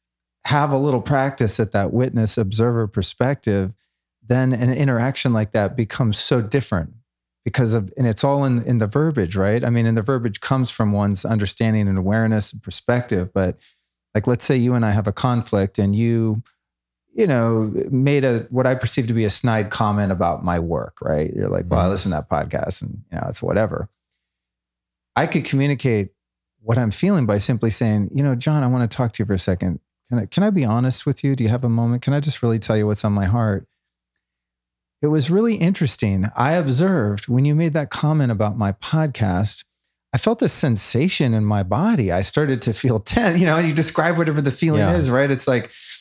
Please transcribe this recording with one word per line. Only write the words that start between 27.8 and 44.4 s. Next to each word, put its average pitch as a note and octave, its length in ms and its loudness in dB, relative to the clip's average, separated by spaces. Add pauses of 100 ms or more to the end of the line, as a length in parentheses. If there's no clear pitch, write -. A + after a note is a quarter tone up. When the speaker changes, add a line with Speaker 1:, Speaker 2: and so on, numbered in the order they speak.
Speaker 1:
"You C#3 100 0
know, C3+ 120 0
John, D3+ 280 0
I B2 40 0
wanna B2 200 2
talk A#2+ 260 -2
to A2+ 100 -4
you - 20 0
for G2+ 80 -2
a F#2+ 60 2
second. F#2 400 -2 (300)
Can A#2+ 100 -2
I, G2+ 80 -4
can - 160 0
I G#3+ 60 2
be F#3+ 140 0
honest A#2+ 420 0
with - 200 -2
you? C#3 100 0
Do B2 80 -2
you G#2+ 60 2
have B2 160 0
a A#2+ 40 0
moment? A#2 340 0
Can C#3 100 0
I C#3+ 80 0
just C#3+ 200 -4
really A2+ 180 0
tell G#2+ 180 0
you G#2+ 100 2
what's G#2 160 -2
on G#2 80 0
my G2+ 140 0
heart?" G#2+ 400 0 (1400)
It D3 60 2
was D3+ 220 2
really G#3+ 260 2
interesting. A#2 800 0
I C#3 180 2
observed C#3 720 0
when B2+ 180 2
you D3 100 2
made D#3+ 180 2
that D3 160 -2
comment D3+ 420 2
about G#2 260 0
my G2+ 160 0
podcast, G#2+ 880 -2 (500)
I C3 40 -2
felt A3+ 220 0
this A3 140 2
sensation B2+ 800 0
in A2 120 2
my G#2 180 2
body. A#2 480 0
I F#2 100 2
started C3+ 420 0
to A#2 100 0
feel A2+ 260 0
tense. F3+ 400 0
You F3+ 60 4
know, D#3+ 140 4
you E3 140 2
describe D#3+ 440 0
whatever D#3 240 0